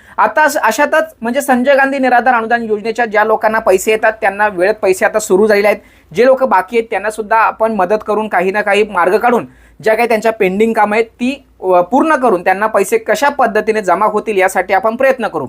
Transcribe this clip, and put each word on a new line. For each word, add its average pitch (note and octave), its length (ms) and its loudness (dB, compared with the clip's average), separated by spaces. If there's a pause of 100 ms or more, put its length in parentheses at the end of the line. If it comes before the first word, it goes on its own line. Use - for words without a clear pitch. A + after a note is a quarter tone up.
(180)
आता A3 260 2
अश-, D4+ 140 0
अशातच D4 640 -2
म्हणजे A#3+ 200 -4
संजय C4 340 2
गांधी C4+ 240 0
निराधार B3 340 2
अनुदान A#3 300 -2
योजनेच्या A3 420 -4
ज्या G#3 180 0
लोकांना A3 360 0
पैसे G#3 320 0
येतात A3 220 0
त्यांना G#3 340 -2
वेळेत G3 280 0
पैसे F#3+ 300 0
आता G#3 140 -2
सुरू G#3 280 2
झालेले G#3 200 2
आहेत. G#3 120 0 (360)
जे A3 100 2
लोक C4 180 4
बाकी G#3 340 0
आहेत A3+ 120 -2
त्यांनासुद्धा G#3+ 480 -4
आपण A3 340 0
मदत G3+ 360 0
करून, G#3+ 200 -2
काही G3 240 0
ना G#3 100 -2
काही G3+ 220 0
मार्ग F#3+ 340 0
काढून, A3+ 280 0 (380)
ज्या A3 120 2
काही A#3 120 0
त्यांच्या A3+ 240 0
पेंडिंग G#3+ 420 0
कामं G#3 220 0
आहेत A#3 100 0
ती, B3 380 -6 (200)
अ, F3+ 180 4
पूर्ण D#4 340 2
करून A3+ 280 0
त्यांना F#3+ 240 0
पैसे G#3+ 300 0
कशा A3+ 320 -2
पद्धतीने A3 520 0
जमा F#3 240 0
होतील G#3 320 -2
यासाठी F#3 360 0
आपण A3 220 0
प्रयत्न B3+ 320 0
करू. D3 220 -6